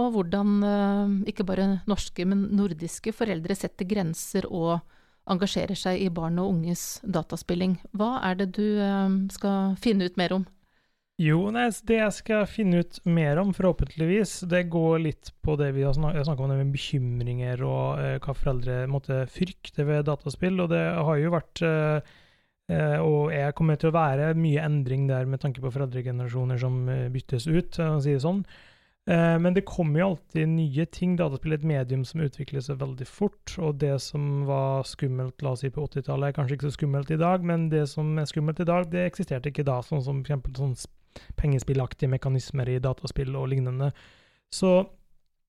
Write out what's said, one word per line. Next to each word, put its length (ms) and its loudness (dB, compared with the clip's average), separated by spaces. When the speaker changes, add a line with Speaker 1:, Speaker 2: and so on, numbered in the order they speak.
Speaker 1:
hvordan, 520 2
ehm, 500 2
ikke 220 -2
bare 220 2
norske, 400 -2
men 240 2
nordiske 640 -2
foreldre 400 -2
setter 320 -6
grenser 640 -2
og 300 0
engasjerer 500 0
seg 240 -2
i 80 0
barn 300 -2
og 120 0
unges 520 -2
dataspilling. 720 -2
Hva 300 0
er 120 2
det 160 0
du, 140 0
ehm, 500 2
skal 480 0
finne 320 2
ut 80 -16
mer 160 2
om? 120 0
Speaker 2:
Jo, 300 4
nei, 180 0
s-, 160 -4
det 160 4
jeg 140 2
skal 340 0
finne 320 2
ut 260 -4
mer 340 4
om, 140 2
forhåpentligvis, 960 0
det 220 2
går 300 2
litt 320 -4
på 160 0
det 180 2
vi 80 2
har 100 4
snak-, 220 2
jeg 100 0
snakket 180 -2
om, 60 0
det 160 0
med 80 0
bekymringer 920 -2
og, 360 -2
eh, 200 -2
hva 160 -6
foreldre 520 0
måtte 400 -2
frykte 580 -4
ved 200 0
dataspill, 560 -2
og 100 0
det 80 2
har 240 2
jo 160 2
vært, 260 -4
eh, 540 0
eh, 340 2
og 320 2
jeg 180 0
kommer 240 2
til 140 2
å 80 4
være 340 2
mye 300 2
endring 480 0
der 160 0
med 140 -4
tanke 180 -2
på 160 -4
foreldregenerasjoner 840 -2
som, 300 0
eh, 220 -2
byttes 420 -4
ut, 280 2
eh, 180 2
å 40 2
si 140 2
det 80 0
sånn. 220 0
Eh, 320 4
men 160 4
det 100 2
kommer 340 0
jo 120 4
alltid 360 -2
nye 380 2
ting. 320 0
Dataspill 340 -2
er 40 2
et 80 -2
medium 420 0
som 160 -4
utvikler 400 -4
seg 160 -6
veldig 300 -8
fort, 500 -4
og 220 -2
det 200 2
som 460 -2
var 380 0
skummelt, 580 -4
la 100 -2
oss 100 -4
si, 80 -2
på 140 -6
åttitallet, 460 -2
er 40 -2
kanskje 240 -2
ikke 140 -2
så 60 -8
skummelt 340 0
i 60 0
dag, 260 2
men 260 2
det 200 2
som 300 -2
er 60 -2
skummelt 360 -2
i 40 0
dag, 240 2
det 220 0
eksisterte 400 -4
ikke 140 -2
da, 160 0
sånn 220 -2
som 200 -4
for 80 -6
eksempel 220 -4
sånn 240 -2
s-, 100 -12
pengespillaktige 720 0
mekanismer 600 -2
i 100 0
dataspill 560 -4
og 140 -4
lignende. 420 0
Så 340 4